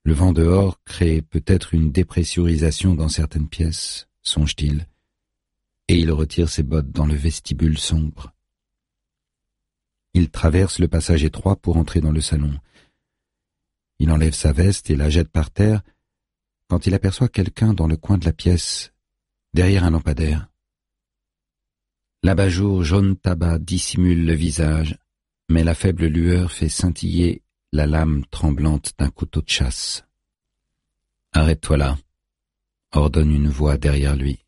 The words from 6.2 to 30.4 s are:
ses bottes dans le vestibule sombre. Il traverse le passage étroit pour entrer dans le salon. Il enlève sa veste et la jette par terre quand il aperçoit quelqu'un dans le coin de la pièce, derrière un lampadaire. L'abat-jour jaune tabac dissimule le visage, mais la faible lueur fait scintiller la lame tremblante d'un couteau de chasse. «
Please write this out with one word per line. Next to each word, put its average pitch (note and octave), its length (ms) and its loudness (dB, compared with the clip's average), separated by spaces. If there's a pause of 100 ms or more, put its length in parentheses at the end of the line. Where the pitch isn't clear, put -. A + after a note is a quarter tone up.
ses - 140 -4
bottes C#2+ 280 -2
dans D2+ 140 -2
le D2+ 100 2
vestibule D2+ 640 -2
sombre. - 560 -4 (1800)
Il F2 180 2
traverse F2+ 480 0
le E2+ 80 4
passage D#2+ 360 2
étroit F#2+ 340 -2
pour E2 200 -2
entrer E2 240 0
dans D#2 100 0
le D#2 100 0
salon. D2 380 -2 (1400)
Il D#2+ 100 2
enlève D#2 240 2
sa - 180 0
veste F2+ 380 0
et D#2 60 2
la D2 160 0
jette E2 180 2
par D#2+ 220 -2
terre G#2 320 2 (840)
quand F2 200 -2
il F#2+ 80 2
aperçoit G2 340 0
quelqu'un G2+ 460 0
dans E2 100 0
le D#2 100 0
coin G2 220 -2
de E2 80 -4
la D#2+ 80 2
pièce, - 580 -2 (600)
derrière F#2 300 2
un E2+ 80 2
lampadaire. D#2 580 -2 (1700)
L'abat-jour F#2+ 600 2
jaune G2 340 2
tabac E2 420 -2
dissimule F2 680 0
le E2 80 2
visage, D#2+ 640 -2 (500)
mais E2 160 2
la E2 120 2
faible E2+ 320 0
lueur F2 440 0
fait E2 180 -4
scintiller E2+ 760 -2 (280)
la D2 140 0
lame D2+ 460 0
tremblante D2+ 680 -2
d'un C#2 140 -2
couteau - 320 -6
de - 60 -14
chasse. « - 560 -4 (1300)